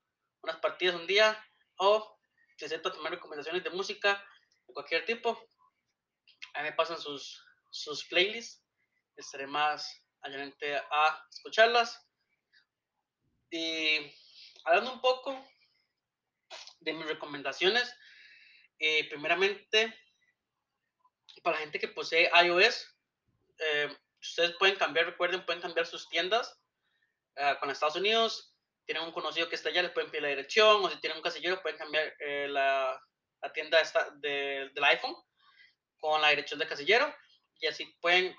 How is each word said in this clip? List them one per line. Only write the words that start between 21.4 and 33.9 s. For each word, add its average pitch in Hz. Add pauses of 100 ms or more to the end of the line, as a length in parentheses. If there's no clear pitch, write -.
para 330
la 226
gente -
que 226
posee 170 (140)
I 175
O 175
S, - (720)
eh, 147 (240)
ustedes 170
pueden 196
cambiar, 165
recuerden, 180
pueden 170
cambiar 170
sus -
tiendas, 180 (760)
ah, 139
con 143
Estados 151
Unidos. 220 (300)
Tienen 156
un 165
conocido 165
que 165
está 156
allá, 175
les 180
pueden 156
pedir 151
la 147
dirección, 208
o 165
si 147
tienen -
un -
casillero, 170
pueden 151
cambiar, 151
eh, 143
la, 135 (400)
la -
tienda 156
esta 151